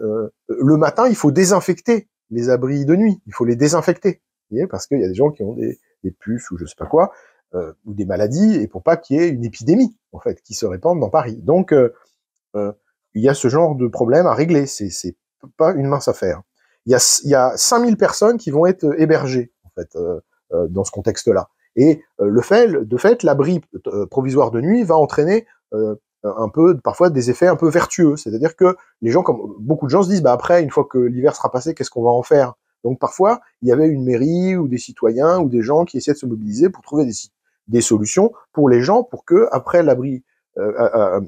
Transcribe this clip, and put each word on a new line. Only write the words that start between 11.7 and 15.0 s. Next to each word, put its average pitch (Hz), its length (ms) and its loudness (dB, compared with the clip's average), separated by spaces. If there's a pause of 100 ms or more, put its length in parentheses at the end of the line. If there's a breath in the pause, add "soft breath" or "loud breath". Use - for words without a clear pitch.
euh, 131 200 4 (640 soft breath)
euh, 104 180 -6 (420)
il 110 80 -4
y 127 60 4
a 139 60 2
ce 135 140 -2
genre 151 260 2
de 123 140 -2
problème 131 380 2
à 131 80 2
régler. 143 320 0
C'est, 101 240 -10
c'est - 260 -12 (400)